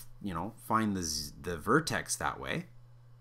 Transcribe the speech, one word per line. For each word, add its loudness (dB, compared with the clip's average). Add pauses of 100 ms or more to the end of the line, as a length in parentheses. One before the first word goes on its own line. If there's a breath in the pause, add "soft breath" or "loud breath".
(240)
you -2
know, -2 (140)
find 4
the 0
z-, -2
the -2
vertex 4
that -2
way. -2 (560)